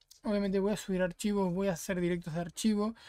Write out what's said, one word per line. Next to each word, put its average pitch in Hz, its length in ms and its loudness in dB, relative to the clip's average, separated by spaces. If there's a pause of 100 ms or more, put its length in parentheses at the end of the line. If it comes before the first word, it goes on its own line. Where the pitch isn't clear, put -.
(240)
Obviamente 202 360 2
voy 202 140 2
a 190 40 -2
subir 185 240 -2
archivos, 190 520 0
voy 196 140 0
a 190 60 0
hacer 180 280 -4
directos 175 320 -2
de 170 80 -2
archivo, 208 540 0 (120)